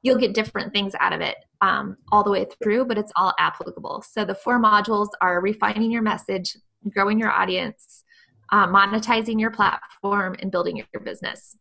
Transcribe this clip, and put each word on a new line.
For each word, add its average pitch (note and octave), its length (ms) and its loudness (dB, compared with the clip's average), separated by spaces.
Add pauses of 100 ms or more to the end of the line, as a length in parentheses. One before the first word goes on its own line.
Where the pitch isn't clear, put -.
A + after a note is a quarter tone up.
you'll B3+ 160 2
get A3 160 2
different G#3+ 380 -4
things G3+ 260 -2
out - 140 2
of D#3+ 80 -4
it, - 160 -4 (240)
um, F#3+ 360 0 (140)
all G#3 140 6
the G3+ 60 2
way F#3+ 160 0 (160)
through, A3 240 2
but G#3 120 -2
it's G#3+ 160 -4
all F#3 240 2
applicable. - 720 -4
So G#3+ 140 -4
the G3 100 -4
four A#3+ 260 0
modules G#3 480 2 (120)
are F3+ 200 2
refining G#3+ 520 0
your A#3 100 0
message, G3 540 -4 (340)
growing G#3 300 2
your G#3+ 100 0
audience, - 720 -4 (480)
uh, G3 160 4
monetizing G#3+ 760 2
your A3+ 100 0
platform, G3+ 920 -2
and F#3+ 100 -6
building - 260 -2
your - 260 -12
business. - 580 -10